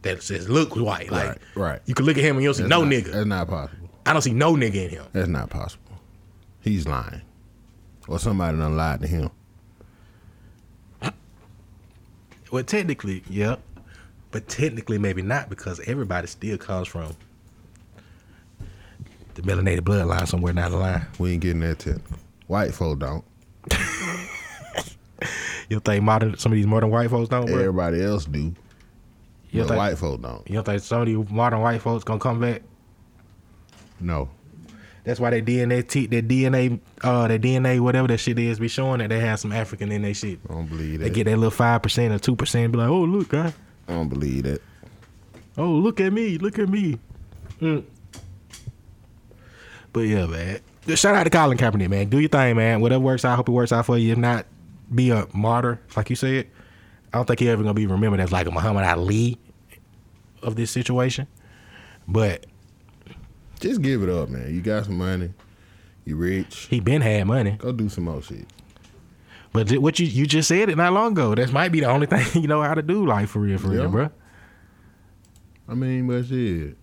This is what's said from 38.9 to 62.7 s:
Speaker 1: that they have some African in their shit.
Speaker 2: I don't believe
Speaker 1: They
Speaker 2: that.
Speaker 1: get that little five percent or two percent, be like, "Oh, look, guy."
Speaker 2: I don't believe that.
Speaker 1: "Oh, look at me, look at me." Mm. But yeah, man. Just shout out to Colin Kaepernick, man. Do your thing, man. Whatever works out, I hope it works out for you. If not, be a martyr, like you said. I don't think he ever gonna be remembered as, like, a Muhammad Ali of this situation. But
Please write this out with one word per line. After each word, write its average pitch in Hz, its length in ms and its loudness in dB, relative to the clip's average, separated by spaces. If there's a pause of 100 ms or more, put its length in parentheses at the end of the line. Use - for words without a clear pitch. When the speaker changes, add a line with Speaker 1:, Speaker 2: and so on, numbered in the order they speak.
Speaker 1:
that 110 120 -2
they 113 100 0
have 110 200 0
some 107 120 -6
African 104 400 -4
in 104 100 -2
their 101 140 -2
shit. 95 240 -8 (100)
Speaker 2:
I 82 60 -6
don't 80 100 -4
believe 78 360 -6
Speaker 1:
They - 80 -2
Speaker 2:
that. - 40 -4
Speaker 1:
get 107 120 0
that 110 120 2
little 113 140 2
five 117 320 2
percent 113 320 0
or - 20 -2
two 123 180 0
percent, 117 360 0
be 120 80 0
like, 117 100 2
"Oh, 175 140 2
look, 180 260 0
guy." 160 240 0 (340)
Speaker 2:
I 87 40 -8
don't 82 180 -2
believe 67 360 -2
that. 69 180 -4 (920)
Speaker 1:
"Oh, 165 140 -2
look 190 320 2
at 190 100 2
me, 208 280 -2
look 208 180 -4
at 208 100 0
me." 185 300 0 (640)
Mm. 160 220 0 (2000)
But 117 80 0
yeah, 107 240 2
man. 85 360 -6 (260)
Just 160 160 2
shout 202 100 6
out 185 120 4
to 165 40 2
Colin 147 300 4
Kaepernick, 104 300 2
man. 98 200 0
Do 123 80 4
your 151 120 4
thing, 127 260 4
man. 113 260 4
Whatever 127 200 4
works 131 220 2
out, 123 100 4
I - 20 4
hope 127 140 2
it - 20 2
works 120 200 4
out 117 140 4
for 123 100 2
you. 113 180 4
If 113 40 2
not, 120 300 2 (460)
be 123 180 4
a 110 240 2
martyr, 117 440 2 (160)
like 110 140 -2
you 123 60 0
said. 131 320 -2 (640)
I 117 60 0
don't 120 80 0
think 120 120 0
he 123 100 4
ever 110 120 2
gonna 104 140 2
be 107 100 2
remembered 98 340 2
as, 92 120 2
like, 90 160 0
a 85 40 -4
Muhammad 98 340 0
Ali 101 520 0 (1040)
of 110 140 -4
this 113 160 -2
situation. 127 560 -2 (800)
But 101 400 0 (1120)